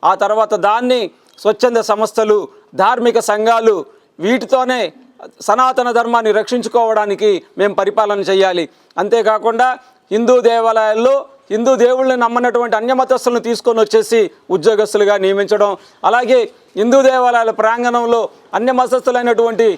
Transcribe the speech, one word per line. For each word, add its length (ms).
ఆ 180
తర్వాత 320
దాన్ని 340
స్వచ్ఛంద 380
సంస్థలు, 480
ధార్మిక 380
సంఘాలు, 440
వీటితోనే 600
సనాతన 500
ధర్మాన్ని 420
రక్షించుకోవడానికి 920
మేము 220
పరిపాలన 380
చేయాలి. 360
అంతేకాకుండా 680
హిందూ 220
దేవాలయాల్లో 680
హిందూ 180
దేవుళ్ళని 400
నమ్మనటువంటి 560
అన్యమతస్థులను 680
తీసుకొని 360
వచ్చేసి 360
ఉద్యోగస్తులుగా 680
నియమించడం, 480
అలాగే 320
హిందూ 200
దేవాలయాల 420
ప్రాంగణంలో 600
అన్యమతస్థులైనటువంటి 1080